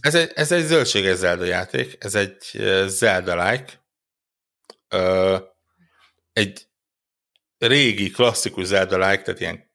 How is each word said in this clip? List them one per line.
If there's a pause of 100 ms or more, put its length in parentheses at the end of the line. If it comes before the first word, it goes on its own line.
Ez
egy,
ez
egy
zöldséges
Zelda
játék,
ez
egy,
ö,
Zelda-like. (1040)
Ö, (960)
egy (920)
régi,
klasszikus
Zelda-like,
tehát
ilyen (100)